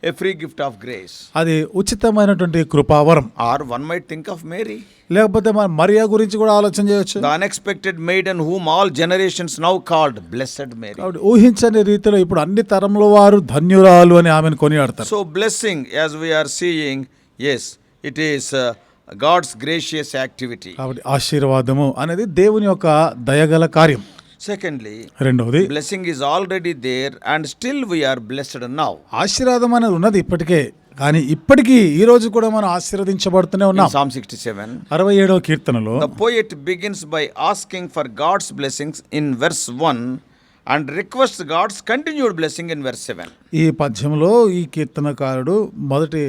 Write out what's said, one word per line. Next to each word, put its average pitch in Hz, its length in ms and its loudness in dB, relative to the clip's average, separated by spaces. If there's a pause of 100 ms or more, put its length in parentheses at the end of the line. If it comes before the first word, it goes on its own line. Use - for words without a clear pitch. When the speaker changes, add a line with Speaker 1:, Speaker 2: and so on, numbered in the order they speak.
Speaker 1:
A 165 80 -4
free 190 300 -4
gift - 200 -16
of 139 180 -6
grace. 101 340 -16 (220)
Speaker 2:
అది 165 180 0 (220)
ఉచితమైనటువంటి 196 880 2
కృపావరం. 151 640 4 (160)
Speaker 1:
Or 120 220 -2
one 123 200 -8
might 170 260 -8
think 156 240 -14
of 165 120 -14
Mary. 214 300 -10 (360)
Speaker 2:
లేకపోతే 208 400 2
మన 208 140 2 (140)
మరియా 208 240 4
గురించి 214 340 0
కూడా 214 160 2
ఆలోచన 208 360 2
చేయొచ్చు. 202 320 0
Speaker 1:
The 147 160 0
unexpected 190 580 -6 (140)
maiden 185 300 -2
whom 175 280 -4
all 180 220 2
generations 170 640 -2 (120)
now 180 80 2 (180)
called 151 260 0 (160)
Blessed 131 420 -8
Mary. 107 240 -14
Speaker 2:
కాబట్టి 185 220 -8 (100)
ఊహించని 226 520 6
రీతిలో 208 340 2
ఇప్పుడు 180 280 2
అన్ని 202 180 -2
తరముల 202 420 2 (100)
వారు 202 240 8 (140)
ధన్యురాలు 175 600 8
అని 170 220 6
ఆమెను 156 260 0
కొనియాడతారు. 147 460 0
Speaker 1:
So 208 120 -2 (160)
blessing, 208 420 -2 (260)
as 151 80 -6 (100)
we 165 80 -4
are 156 180 0 (100)
seeing, 156 400 -4 (400)
yes, 131 240 -2 (400)
it 143 160 -10 (120)
is, 139 120 -4 (100)
uh, 123 200 -2 (540)
God's 170 240 0 (120)
gracious 151 480 -6 (140)
activity. 117 560 -14
Speaker 2:
కాబట్టి 131 260 -10
ఆశీర్వాదము 135 800 0 (100)
అనేది 170 280 -4 (160)
దేవుని 214 240 2
యొక్క 180 220 0 (420)
దయగల 156 360 4
కార్యం. 156 380 4 (380)
Speaker 1:
Secondly, 143 540 -10 (260)
Speaker 2:
రెండవది, 123 460 2
Speaker 1:
blessing 151 380 -6
is 156 160 -6
already 175 520 -2 (140)
there 131 240 -4 (160)
and 156 200 -2
still 262 360 -6
we 175 200 -4
are 131 160 -2
blessed 123 440 -12 (160)
now. 143 100 0 (240)
Speaker 2:
ఆశీర్వాదం 240 600 0
అనేది 233 200 2
ఉన్నది 196 260 2
ఇప్పటికే, 170 400 0 (380)
కానీ 147 220 2 (160)
ఇప్పటికీ 254 420 6 (180)
ఈ 180 100 4
రోజు 233 240 6
కూడా 220 200 0
మనం 214 200 0
ఆశీర్వదించబడుతూనే 190 960 -2
Speaker 1:
In 196 60 4
Speaker 2:
ఉన్నాం. 190 240 4
Speaker 1:
Psalm 139 220 0
sixty-seven, 110 520 -10 (220)
Speaker 2:
అరవై 190 240 2
ఏడవ 190 240 4
కీర్తనలో 120 600 -2
Speaker 1:
the 143 220 -4
poet 226 300 -2 (180)
begins 190 360 -8
by 151 180 -4 (280)
asking 185 380 -10
for 247 160 -6 (180)
God's 190 280 -2
blessings 147 480 -10 (120)
in 151 240 -4
verse 156 280 -2 (260)
one 120 120 -4 (640)
and 143 220 -2
requests 208 540 -6
God's 180 380 -4
continued 262 540 -4
blessing 160 340 -8
in 151 140 -8
verse 123 260 -10
seven. 85 200 -12 (240)
Speaker 2:
ఈ 160 180 2
పద్యంలో 151 640 -2 (160)
ఈ 180 160 -2
కీర్తనకారుడు 143 880 -4 (300)
మొదటి 147 440 -2